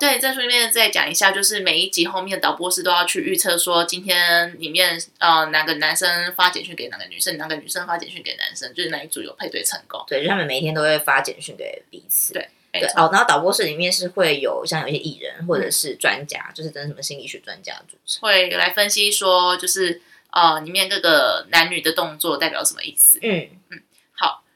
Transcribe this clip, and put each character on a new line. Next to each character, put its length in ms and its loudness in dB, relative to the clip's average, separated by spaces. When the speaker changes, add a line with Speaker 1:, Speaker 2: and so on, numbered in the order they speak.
Speaker 1:
对， 180 2
在 140 -2
书 80 -6
里 60 -2
面 260 2
再 160 4
讲 200 0
一 40 -4
下， 180 6
就 120 -2
是 180 0
每 180 2
一 120 0
集 160 2
后 160 -4
面 180 -6
导 140 0
播 160 -4
室 120 -2
都 80 0
要 140 4
去 160 -2
预 160 -2
测 220 0
说 260 2
今 180 -6
天 560 2
里 120 -10
面， 280 2
呃， 280 4
哪 180 0
个 100 -2
男 200 0
生 400 -2
发 140 2
简 160 -4
讯 100 -16
给 140 -10
哪 80 -14
个 120 -14
女 120 -16
生， 160 -4
哪 100 -10
个 100 -6
女 120 -16
生 180 -8
发 120 -4
简 100 -12
讯 140 -16
给 140 -10
男 200 -6
生， 160 -12
就 100 -6
是 60 -4
哪 140 -8
一 40 -14
组 140 -10
有 140 -14
配 160 -10
对 120 -8
成 240 -4
功。 200 -12
Speaker 2:
对， 160 -2
就 80 -2
他 40 0
们 120 -2
每 120 -4
一 40 -2
天 120 -2
都 60 -2
会 180 2
发 220 2
简 200 -8
讯 160 -14
给 340 -12
彼 180 -20
此。 240 0
Speaker 1:
对， 160 -8
没 80 -2
错。 140 0
Speaker 2:
对， 80 6
哦， 100 8
然 80 6
后 60 4
导 120 4
播 140 2
室 120 0
里 100 -2
面 160 -2
是 180 -2
会 320 2
有 260 -2
像 160 -2
有 60 -6
一 40 -2
些 60 -2
艺 220 -8
人 260 -10
或 120 0
者 120 -2
是 260 -2
专 300 0
家， 220 -10
Speaker 1:
嗯。 60 -18
Speaker 2:
就 80 -14
是 80 -8
真 120 -14
的 60 -8
什 60 -10
么 60 -16
心 180 -8
理 80 -16
学 120 -14
专 240 -18
家 100 -10
组 160 -20
成。 160 -6
Speaker 1:
会 300 4
来 200 2
分 200 0
析 200 2
说， 460 4
就 100 -6
是， 360 0
呃， 300 4
里 100 -12
面 180 0
各 120 -2
个 500 4
男 200 6
女 100 -2
的 120 2
动 260 -2
作 180 0
代 140 0
表 120 -4
什 120 0
么 80 -14
意 120 -12
思。 280 4
Speaker 2:
嗯。 260 -2
Speaker 1:
嗯， 100 -16
好。 320 -2